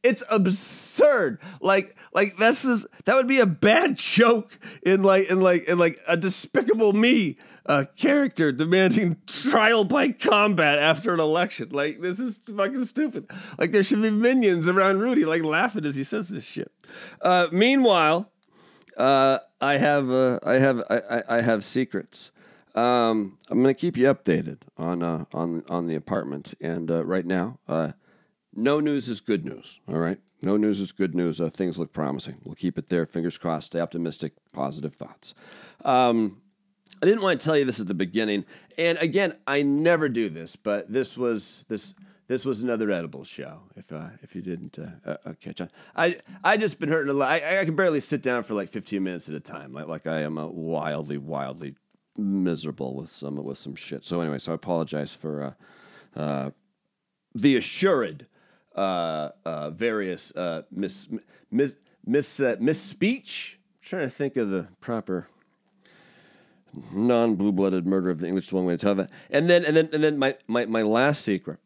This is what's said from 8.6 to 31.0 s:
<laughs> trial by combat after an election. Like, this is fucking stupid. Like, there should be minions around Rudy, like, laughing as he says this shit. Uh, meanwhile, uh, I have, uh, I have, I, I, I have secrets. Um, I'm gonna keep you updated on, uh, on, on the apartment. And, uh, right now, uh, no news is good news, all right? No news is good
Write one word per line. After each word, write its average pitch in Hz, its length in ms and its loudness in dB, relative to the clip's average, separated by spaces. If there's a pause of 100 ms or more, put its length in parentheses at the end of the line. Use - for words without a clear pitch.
<laughs> - 40 -18
trial 226 580 2
by 269 280 2
combat 180 680 4
after 160 340 2
an 165 80 2
election. 156 480 0
Like, 143 320 -4
this 180 180 -4
is 240 200 -6
fucking 226 480 -4
stupid. 254 440 -6 (280)
Like, 175 120 0
there 202 140 4
should 214 160 2
be 220 100 2
minions 214 560 4
around 190 340 4
Rudy, 247 260 2
like, 165 160 0
laughing 175 420 0
as 143 120 -4
he 135 80 -4
says 202 260 -6
this 139 160 -10
shit. - 260 -12 (480)
Uh, 180 320 4
meanwhile, 196 800 4 (640)
uh, 135 440 4 (200)
I 139 160 2
have, 143 340 2
uh, 127 320 2
I 113 120 2
have, 131 340 4
I, 113 220 0
I, 117 120 -2 (140)
I 117 60 4
have 113 240 0
secrets. - 640 -6 (420)
Um, 113 640 2 (120)
I'm - 140 2
gonna 135 120 4
keep 170 220 -2
you 127 100 4
updated 85 520 0 (200)
on, 87 240 -4
uh, 82 220 -4 (100)
on, 85 340 -4
on 85 200 -4
the 78 80 -2
apartment. 73 640 -6
And, 82 280 -6
uh, 82 160 -2
right 90 220 -2
now, 92 400 -4
uh, 80 260 -4 (640)
no 139 240 0
news 143 300 -2
is 110 120 -8
good 95 240 -2
news, - 440 -14
all 80 100 -4
right? 82 220 -2 (200)
No 98 160 0
news 107 240 0
is 95 120 -6
good 92 200 -2